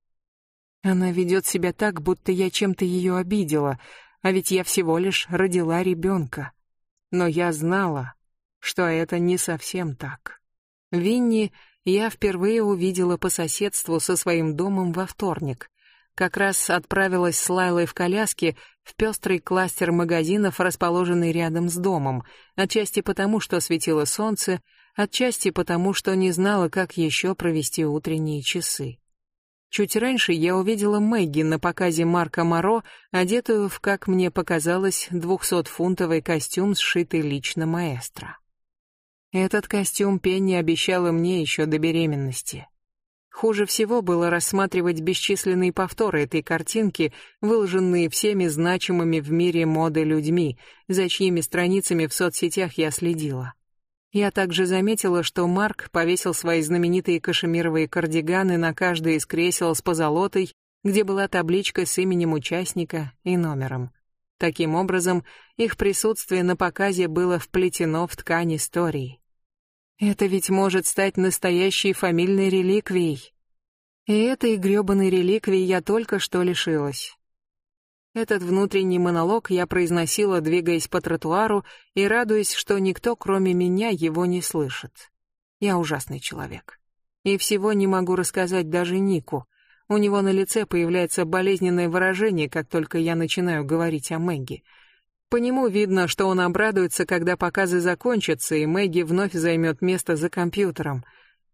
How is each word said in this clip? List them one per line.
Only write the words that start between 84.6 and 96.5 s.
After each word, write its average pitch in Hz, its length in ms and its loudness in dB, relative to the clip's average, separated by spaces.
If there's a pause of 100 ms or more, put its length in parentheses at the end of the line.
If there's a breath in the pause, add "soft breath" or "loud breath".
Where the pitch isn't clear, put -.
Я 196 180 2
ужасный 139 420 -4
человек. - 580 -12 (460)
И 196 140 2
всего 208 340 0
не 196 140 4
могу 185 300 2
рассказать 180 520 0
даже 175 300 0
Нику. 175 480 -2 (420 soft breath)
У 208 80 2
него 202 240 2
на 196 100 2
лице 196 360 0
появляется 175 580 0
болезненное 180 640 2
выражение, 185 640 0
как 160 180 -6
только 165 300 -2
я 165 160 0
начинаю 165 500 0
говорить 160 480 -2
о 160 60 -4
Мэгги. 151 440 -4 (640 soft breath)
По 240 80 0
нему 254 300 2
видно, 190 400 2
что 190 200 0
он 185 140 2
обрадуется, 185 640 2